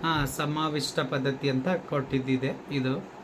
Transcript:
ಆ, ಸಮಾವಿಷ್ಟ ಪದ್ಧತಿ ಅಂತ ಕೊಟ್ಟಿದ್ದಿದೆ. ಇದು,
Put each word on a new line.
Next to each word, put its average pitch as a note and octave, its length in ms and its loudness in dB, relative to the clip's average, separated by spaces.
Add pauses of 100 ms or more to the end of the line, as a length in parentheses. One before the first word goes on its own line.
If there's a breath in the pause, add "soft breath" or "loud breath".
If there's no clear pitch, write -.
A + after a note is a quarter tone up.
ಆ, D#3 200 4
ಸಮಾವಿಷ್ಟ D3+ 760 0
ಪದ್ಧತಿ C3+ 500 0
ಅಂತ C3 180 2
ಕೊಟ್ಟಿದ್ದಿದೆ. C3+ 800 0 (220)
ಇದು, C3 260 0 (260)